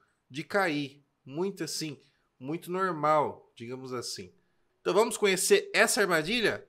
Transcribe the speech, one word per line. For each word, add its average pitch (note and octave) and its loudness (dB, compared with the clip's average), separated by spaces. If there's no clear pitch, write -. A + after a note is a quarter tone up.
de D3 -10
cair. D3 -2
Muito E3+ -6
assim, D3+ -8
muito D#3+ -8
normal, D#3 0
digamos B2+ -10
assim. A2 -10
Então F3+ 0
vamos A3 4
conhecer F#3+ 4
essa A3 4
armadilha? E3+ 0